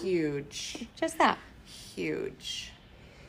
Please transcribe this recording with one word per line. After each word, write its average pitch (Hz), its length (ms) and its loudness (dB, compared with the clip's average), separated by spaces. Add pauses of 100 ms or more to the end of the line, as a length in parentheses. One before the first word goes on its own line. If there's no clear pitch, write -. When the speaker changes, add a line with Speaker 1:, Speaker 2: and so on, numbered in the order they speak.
Speaker 1:
huge. 156 840 0 (140)
Speaker 2:
Just 320 180 0
that. 285 200 8 (560)
Speaker 1:
Huge. - 800 -4 (560)